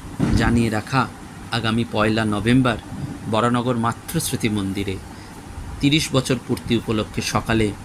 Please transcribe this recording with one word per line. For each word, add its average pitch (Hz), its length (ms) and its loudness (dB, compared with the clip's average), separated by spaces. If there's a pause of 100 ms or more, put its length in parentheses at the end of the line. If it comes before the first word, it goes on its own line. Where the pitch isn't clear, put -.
(380)
জানিয়ে 113 320 4
রাখা, 110 380 0 (440)
আগামী 113 400 0
পয়লা 110 340 2
নভেম্বর 113 520 4 (540)
বরানগর 120 460 2
মাতৃস্মৃতি 117 720 -2
মন্দিরে 98 480 -2 (840)
তিরিশ 143 300 4
বছর 131 260 2 (100)
পূর্তি 117 300 0
উপলক্ষে 107 440 -2
সকালে 110 500 0 (140)